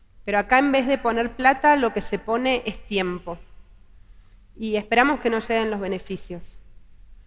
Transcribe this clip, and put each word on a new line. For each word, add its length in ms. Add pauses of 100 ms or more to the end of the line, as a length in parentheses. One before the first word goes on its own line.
(240)
pero 160
acá 180
en 140
vez 160
de 100
poner 380
plata, 400
lo 160
que 80
se 180
pone 480
es 180
tiempo. 540 (1160)
Y 180
esperamos 460
que 100
no 80
lleguen 320
los 80
beneficios. 800 (680)